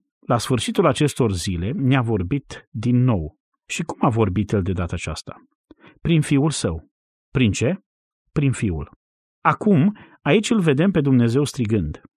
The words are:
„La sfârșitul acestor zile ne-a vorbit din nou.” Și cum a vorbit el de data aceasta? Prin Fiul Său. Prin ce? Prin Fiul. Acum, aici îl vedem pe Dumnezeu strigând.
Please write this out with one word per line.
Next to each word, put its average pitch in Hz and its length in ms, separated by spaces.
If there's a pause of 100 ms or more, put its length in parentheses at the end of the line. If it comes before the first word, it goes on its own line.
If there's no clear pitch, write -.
(180)
„La - 180
sfârșitul 151 480
acestor 135 460
zile 90 440
ne-a 135 260
vorbit 113 680
din 123 340
nou.” 98 380 (260)
Și - 160
cum - 180
a 156 80
vorbit 104 420
el 107 100
de 92 100
data 87 240
aceasta? - 400 (640)
Prin 160 200
Fiul 147 280
Său. 87 380 (440)
Prin 123 200
ce? 131 260 (540)
Prin 143 200
Fiul. 87 380 (520)
Acum, 175 560 (240)
aici 185 280
îl 226 100
vedem 160 320
pe 175 100
Dumnezeu 131 420
strigând. 104 580 (160)